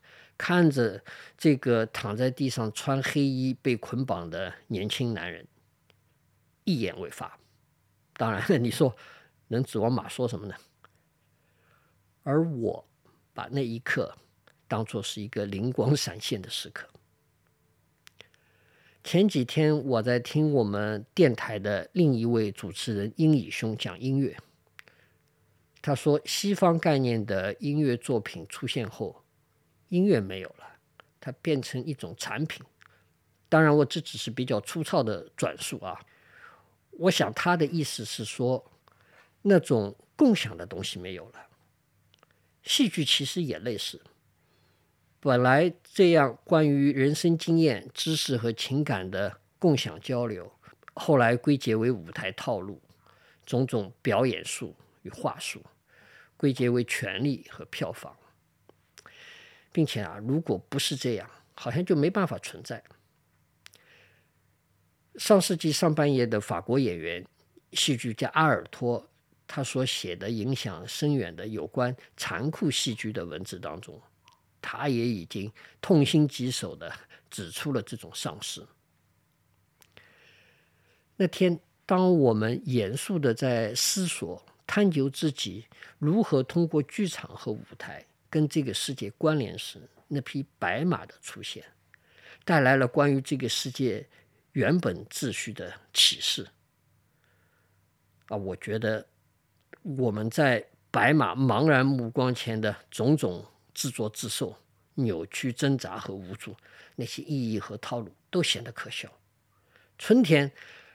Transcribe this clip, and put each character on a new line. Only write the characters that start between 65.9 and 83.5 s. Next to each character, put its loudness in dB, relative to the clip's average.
半 2
叶 4
的 0
法 -4
国 0
演 0
员、 -8
戏 0
剧 -6
家 -4
阿 4
尔 2
托， -4
他 -6
所 -2
写 -6
的 -8
影 -2
响 -8
深 0
远 -2
的 -10
有 -6
关 -2
残 -4
酷 -2
戏 -2
剧 -6
的 -6
文 -10
字 -12
当 -10
中， -18
他 -6
也 0
已 -4
经 -8
痛 6
心 6
疾 -4
首 -6
地 -12
指 -10
出 -6
了 -2
这 -12
种 -16
丧 -8
失。 -12
那 2
天， 2
当 6
我 8
们 0
严 0
肃 -4
地 2
在 0